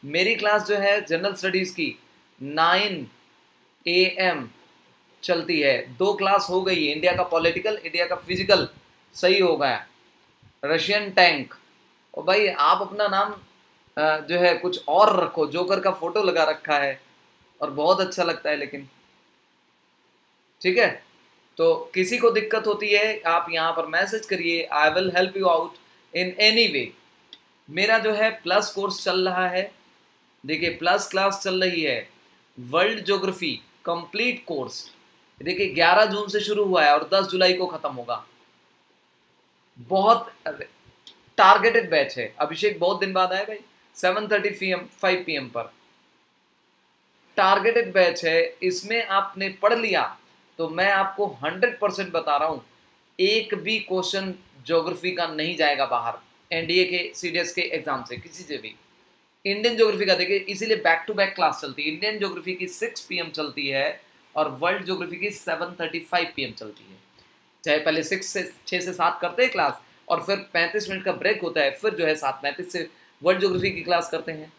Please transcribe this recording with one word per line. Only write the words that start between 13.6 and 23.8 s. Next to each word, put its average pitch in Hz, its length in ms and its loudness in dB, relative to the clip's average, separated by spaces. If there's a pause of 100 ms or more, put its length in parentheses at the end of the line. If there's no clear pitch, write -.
अ, 156 240 2
जो 156 180 -2
है 175 180 4
कुछ 180 320 -6
और 196 300 6
रखो, 160 300 0
Joker 180 320 -2
का 190 120 0
photo 180 300 -2
लगा 165 240 2
रखा 151 320 -2
है 139 220 -2 (600)
और 147 120 -4
बहुत 165 280 2
अच्छा 180 240 -2
लगता 160 260 -4
है 151 60 0
लेकिन, 139 320 -10 (1700)
ठीक 185 180 2
है। 214 100 6 (680)
तो 165 160 6 (200)
किसी 185 240 0
को 226 120 6
दिक्कत 214 360 0
होती 208 220 0
है, 208 340 2
आप 170 280 2
यहाँ 165 220 0
पर 160 160 -2